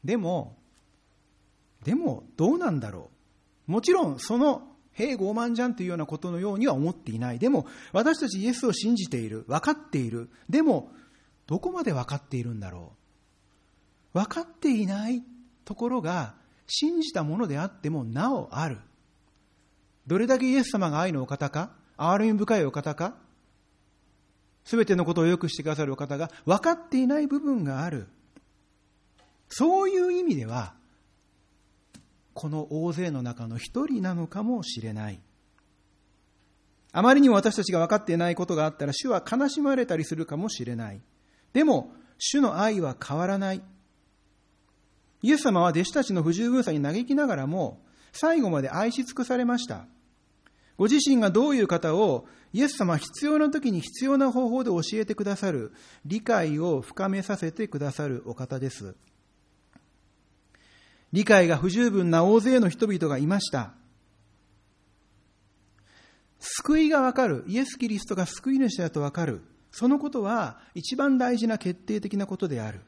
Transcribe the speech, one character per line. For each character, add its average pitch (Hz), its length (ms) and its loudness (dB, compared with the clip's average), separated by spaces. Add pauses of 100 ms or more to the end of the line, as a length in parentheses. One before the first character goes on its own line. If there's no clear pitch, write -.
で 208 120 -2
も、 175 400 -4 (1300)
で 165 120 0
も、 285 300 -2 (120)
ど 185 160 4
う 339 60 2
な 330 120 0
ん 151 80 0
だ 110 120 -6
ろ 90 200 -16 (580)
う。 156 40 -2
も 220 80 2
ち 349 120 2
ろ 359 160 4
ん、 131 100 -6
そ 233 200 -2
の、 - 380 2 (160)
「へ 262 200 -2
え、 - 20 -2
傲 196 180 -2
慢 233 220 -2
じ 233 80 0
ゃ 247 60 0
ん」 240 80 -2
と 190 60 -6
い 180 40 -4
う - 20 -
よ 175 60 -4
う - 20 -4
な 165 100 -4
こ 156 120 -8
と 180 120 -6
の 170 100 -4
よ 196 140 -2
う 196 40 -4
に 233 80 2
は 143 80 2
思 147 160 0
っ 175 40 -8
て - 160 -12
い 110 80 -6
な 123 140 -4
い。 117 60 -8
で 220 100 2
も、 277 180 2 (260)
私 269 260 2
た 269 100 -2
ち 190 120 -6
イ 214 60 -2
エ 247 60 2
ス 247 140 -4
を 220 60 2
信 226 240 0
じ 180 120 -4
て 139 100 -4
い 113 100 -6
る。 110 200 -10
分 143 160 -2
か 294 80 2
っ 302 40 0
て - 220 -6
い 117 120 -2
る。 117 180 -8 (200)
で 294 140 2
も、 226 300 2 (540)
ど 165 120 -2
こ 359 140 -4
ま 349 120 -6
で 214 80 0
分 127 160 -2
か 143 80 -6
っ - 60 -8
て - 140 -10
い 120 60 -4
る 117 120 -6
ん 107 60 -10
だ 95 100 -10
ろ 87 220 -16 (1200)
う。 175 40 2
分 208 80 0
か 330 160 -8
っ 339 40 -10
て - 240 -2
い 214 160 2
な 208 220 -4
い 247 140 -4 (420)
と - 100 -12
こ 233 140 -4
ろ 254 140 -2
が、 156 320 -4 (320)
信 330 340 0
じ 311 140 -4
た 160 100 -2
も 156 140 -2
の 233 80 0
で 143 120 -4
あ 165 60 -2
っ - 160 -10
て 151 80 -4
も 147 160 -2
な 156 300 -2
お - 180 -6
あ 156 160 -4
る。 113 100 -8 (1300)
ど 170 120 0
れ 233 80 2
だ 254 120 4
け 262 80 0
イ 254 80 2
エ 262 100 4
ス 247 60 -6
様 185 200 0
が 151 100 -2
愛 180 120 -2
の 135 100 -4
お 127 40 -6
方 143 220 -4
か、 175 240 -6 (240)
憐 175 220 2
れ 214 140 2
み 214 60 2
深 214 200 2
い 156 80 2
お 135 40 -2
方 147 240 -6
か、 185 220 -6 (1500)
す 233 80 0
べ 220 80 6
て 196 120 4
の 175 100 0
こ 170 80 0
と 165 80 2
を 165 40 6
良 175 120 4
く 170 100 -4
し - 80 -6
て 135 60 -10
く 156 80 -4
だ 147 60 -4
さ 151 100 -2
る 135 80 -2
お - 20 -8
方 143 220 -6
が 160 120 -6 (140)
分 190 180 2
か 339 100 4
っ 330 180 -6
て 262 80 0
い 262 80 4
な 285 140 2
い 294 60 0
部 285 140 -2
分 269 240 -2
が 139 200 -4
あ 175 40 -6
る。 120 180 -8 (1400)
そ 370 380 2
う - 20 0
い 381 100 0
う 359 140 2
意 359 120 0
味 247 120 0
で 120 80 -4
は、 117 300 -8 (1600)
こ 156 160 -8
の 156 200 -6
大 160 220 -2
勢 175 180 -4
の 131 120 -4
中 120 260 -8
の 117 80 -8
一 254 300 -4
人 247 160 -2
な 185 120 -2
の 170 120 -4
か 196 160 -8
も 226 200 -2
し - 200 -8
れ 110 100 -6
な 107 180 -6
い。 95 120 -14 (1700)
あ - 80 -2
ま 254 140 8
り 285 80 8
に 262 80 10
も 208 60 6
私 208 200 4
た 208 80 -2
ち 185 80 -2
が 175 60 2
分 165 100 2
か 214 80 4
っ 208 80 -2
て 175 80 0
い 170 60 2
な 175 100 0
い 170 60 0
こ 175 100 -2
と 175 120 -2
が 156 100 2
あ - 20 0
っ 156 80 -6
た 147 80 -6
ら、 143 80 -4
主 262 160 -6
は 202 180 0
悲 269 220 0
し 285 140 -2
ま 269 120 2
れ 254 120 0
た 170 100 -2
り 156 80 -2
す 165 100 -6
る 156 120 -4
か 143 100 -8
も 110 140 -4
し - 160 -8
れ 120 100 -6
な 110 160 -8
い。 101 80 -16 (540)
で 285 100 6
も、 208 300 2 (240)
主 285 240 0
の 180 180 2
愛 208 220 0
は 135 200 -4
変 139 140 -6
わ 170 100 0
ら 196 120 -2
な 190 160 -4
い。 190 80 -10 (1600)
イ 247 100 4
エ 294 60 4
ス - 60 -6
様 190 180 4
は 180 60 6
弟 170 160 2
子 - 80 -6
た 277 120 0
ち 202 80 -4
の 175 100 0
不 165 120 2
十 233 160 -2
分 254 120 2
さ 170 100 0
に 147 100 0
嘆 185 240 -2
き 277 80 0
な 285 120 2
が 202 100 -2
ら 135 100 -4
も、 160 360 -4 (300)
最 330 300 2
後 202 80 2
ま 147 100 0
で 135 80 -2
愛 220 240 -2
し 262 120 -4
尽 - 100 -12
く 254 100 -2
さ 247 140 0
れ 247 80 0
ま 240 100 2
し 240 100 -4
た。 202 200 -12 (920)
ご 196 80 4
自 277 200 6
身 269 120 6
が 208 120 4
ど 247 200 4
う 277 60 4
い 240 40 4
う 196 60 6
方 170 300 0
を、 175 300 2 (260)
イ 220 100 0
エ 285 60 4
ス - 100 -6
様 180 140 2
は 151 60 0
必 - 280 -6
要 302 120 4
な 302 120 4
時 285 220 0
に 170 80 0
必 - 260 -6
要 277 100 4
な 269 160 4
方 254 160 0
法 254 160 0
で 240 60 0
教 170 100 2 (140)
え 214 100 -2
て 214 100 -4
く 208 100 -4
だ 202 120 -2
さ 190 160 -2
る、 117 200 -6 (340)
理 208 160 -4
解 170 380 0
を 160 200 0
深 190 280 -6
め 190 140 -2
さ 202 140 -4
せ 160 160 -6
て 208 160 -6
く 147 120 -8
だ 143 100 -4
さ 147 180 -6
る 120 180 -6
お 117 80 -10
方 131 240 -8
で 131 120 -4
す。 98 240 -14 (2250)
理 190 120 2
解 185 240 8
が 160 80 4
不 165 120 0
十 226 220 2
分 185 200 2
な 165 140 6
大 214 160 8
勢 254 200 4
の 196 80 4
人 214 180 0
々 175 220 0
が 135 100 -2
い 147 80 0
ま 190 140 2
し - 100 -6
た。 117 240 -4 (2750)
救 - 420 0
い 302 80 6
が 302 140 4
わ 254 100 2
か 254 140 2
る、 143 220 0
イ 202 100 -2
エ 269 60 0
ス・ - 120 -10
キ 233 120 -4
リ 214 100 -2
ス - 80 -8
ト 180 80 -4
が 180 100 0
救 - 300 -4
い 269 40 2
主 240 200 2
だ 170 120 -2
と 147 120 -2
わ 139 80 -2
か 165 160 -2
る、 104 160 -4 (300)
そ 240 160 0
の 277 100 6
こ 294 120 -4
と 254 120 -4
は 196 380 -4 (140)
一 214 220 -6
番 277 220 4
大 247 180 2
事 226 120 0
な 220 100 0
決 180 220 -4
定 208 200 -4
的 208 160 -6
な 196 100 -2
こ 190 100 -8
と 190 100 -2
で 135 140 -4
あ 107 100 -6
る。 98 180 -14